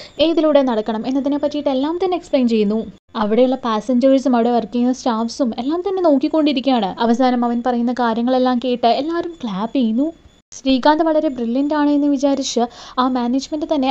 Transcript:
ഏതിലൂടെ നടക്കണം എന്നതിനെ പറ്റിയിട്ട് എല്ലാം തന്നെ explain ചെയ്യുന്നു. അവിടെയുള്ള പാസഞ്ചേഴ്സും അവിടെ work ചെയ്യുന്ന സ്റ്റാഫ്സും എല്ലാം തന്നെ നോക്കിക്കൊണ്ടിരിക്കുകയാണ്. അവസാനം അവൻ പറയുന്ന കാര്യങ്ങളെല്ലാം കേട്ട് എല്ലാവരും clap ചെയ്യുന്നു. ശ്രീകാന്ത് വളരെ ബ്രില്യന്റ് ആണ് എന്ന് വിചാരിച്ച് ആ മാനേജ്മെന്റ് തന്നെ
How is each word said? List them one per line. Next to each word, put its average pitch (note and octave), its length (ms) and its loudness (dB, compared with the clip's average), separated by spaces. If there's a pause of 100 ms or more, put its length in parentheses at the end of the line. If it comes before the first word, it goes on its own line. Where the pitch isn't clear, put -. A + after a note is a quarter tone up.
(260)
ഏതിലൂടെ D4+ 440 4
നടക്കണം A3 400 -4
എന്നതിനെ C#4 340 -2
പറ്റിയിട്ട് D4 320 -4
എല്ലാം D4+ 280 -2
തന്നെ F4+ 160 -2
explain B3+ 340 0
ചെയ്യുന്നു. G#3+ 260 0 (440)
അവിടെയുള്ള B3 320 2 (100)
പാസഞ്ചേഴ്സും B3+ 720 2
അവിടെ A#3 180 2
work - 200 -2
ചെയ്യുന്ന B3 260 0
സ്റ്റാഫ്സും A#3 500 -2 (100)
എല്ലാം D#4 260 -2
തന്നെ F#4+ 200 -2
നോക്കിക്കൊണ്ടിരിക്കുകയാണ്. C4+ 840 2 (160)
അവസാനം A#3+ 420 2
അവൻ A#3+ 200 -2
പറയുന്ന A#3+ 260 0 (100)
കാര്യങ്ങളെല്ലാം B3 640 0
കേട്ട് A#3+ 240 2 (120)
എല്ലാവരും E4+ 420 -4
clap G#3+ 340 -4
ചെയ്യുന്നു. A#3+ 300 0 (480)
ശ്രീകാന്ത് C#4 500 2
വളരെ D#4 280 2
ബ്രില്യന്റ് B3+ 460 -2
ആണ് D4 160 2
എന്ന് C#4+ 160 2
വിചാരിച്ച് C4+ 500 0 (400)
ആ - 20 2 (120)
മാനേജ്മെന്റ് C4+ 560 -4
തന്നെ C4 180 0